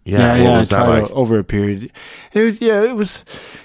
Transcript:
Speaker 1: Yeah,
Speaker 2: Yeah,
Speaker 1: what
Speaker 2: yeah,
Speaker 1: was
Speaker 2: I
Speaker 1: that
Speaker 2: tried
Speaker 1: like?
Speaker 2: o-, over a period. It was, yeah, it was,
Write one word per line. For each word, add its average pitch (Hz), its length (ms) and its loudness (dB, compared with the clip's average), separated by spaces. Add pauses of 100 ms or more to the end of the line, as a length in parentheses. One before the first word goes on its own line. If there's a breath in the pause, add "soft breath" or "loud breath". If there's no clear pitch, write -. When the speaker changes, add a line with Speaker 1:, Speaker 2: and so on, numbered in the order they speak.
Speaker 1:
Yeah, 98 140 -2
Speaker 2:
Yeah, 120 140 2
Speaker 1:
what 123 60 0 (120)
Speaker 2:
yeah, 117 100 4
Speaker 1:
was - 120 -2
Speaker 2:
I 98 60 0
Speaker 1:
that - 80 2
Speaker 2:
tried 113 160 2
Speaker 1:
like? 104 80 -6
Speaker 2:
o-, - 40 -16
over 113 240 0
a 95 60 -2
period. 101 480 -4 (400 loud breath)
It 208 100 0
was, 226 180 -2
yeah, 214 220 2
it 247 140 0
was, - 280 -6 (400 loud breath)